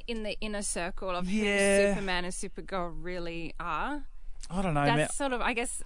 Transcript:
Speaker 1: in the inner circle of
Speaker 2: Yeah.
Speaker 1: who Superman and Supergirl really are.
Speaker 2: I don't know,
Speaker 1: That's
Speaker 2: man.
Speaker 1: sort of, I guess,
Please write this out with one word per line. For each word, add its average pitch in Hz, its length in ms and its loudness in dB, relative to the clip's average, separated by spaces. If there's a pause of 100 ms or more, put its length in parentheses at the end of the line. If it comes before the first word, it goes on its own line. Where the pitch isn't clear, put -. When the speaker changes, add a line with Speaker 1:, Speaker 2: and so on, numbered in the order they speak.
Speaker 1:
in 226 140 -2
the 208 180 -4
inner 208 220 -2
circle 190 480 -2
of 180 200 0
Speaker 2:
Yeah. 202 580 6
Speaker 1:
who 202 40 4
Superman 185 320 0
and 180 80 -4
Supergirl 175 640 -4
really 170 640 -4
are. 175 440 -4 (460)
Speaker 2:
I 180 120 0
don't 185 120 2
know, 143 120 4
Speaker 1:
That's 143 100 6
Speaker 2:
man. 151 140 2
Speaker 1:
sort 277 240 -2
of, 233 80 -2
I 240 100 2
guess, - 340 -2